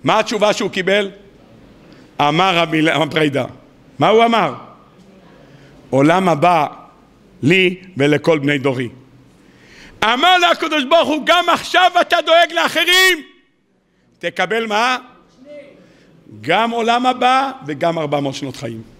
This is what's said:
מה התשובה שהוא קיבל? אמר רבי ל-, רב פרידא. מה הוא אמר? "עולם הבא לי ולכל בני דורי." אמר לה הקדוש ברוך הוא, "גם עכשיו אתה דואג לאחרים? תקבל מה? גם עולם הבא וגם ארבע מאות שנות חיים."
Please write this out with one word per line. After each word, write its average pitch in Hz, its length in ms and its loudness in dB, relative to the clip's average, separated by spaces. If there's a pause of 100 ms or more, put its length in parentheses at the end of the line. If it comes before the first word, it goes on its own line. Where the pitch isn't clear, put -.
מה 185 140 2
התשובה 214 340 0
שהוא 202 180 -4
קיבל? 196 400 -2 (1080)
אמר 165 360 2
רבי 160 260 0
ל-, 160 60 2
רב 147 220 0
פרידא. 143 340 -2 (540)
מה 160 100 2
הוא 226 160 4
אמר? 202 300 0 (1400)
"עולם 165 380 2
הבא 160 380 2 (760)
לי 180 320 2 (220)
ולכל 147 420 0
בני 143 200 -2
דורי." 127 300 -4 (1160)
אמר 330 340 2
לה 349 120 2
הקדוש 302 340 -2
ברוך 302 240 2
הוא, 294 160 -2
"גם 339 240 2
עכשיו 349 420 2 (100)
אתה 339 160 0 (100)
דואג 330 260 2
לאחרים? 339 680 2 (960)
תקבל 190 480 -4
מה? 233 300 -2 (1400)
גם 196 300 -2
עולם 233 360 -2
הבא 254 440 0 (160)
וגם 165 320 -4
ארבע 147 220 -4
מאות 139 140 -6
שנות 135 220 -10
חיים." 113 260 -12 (180)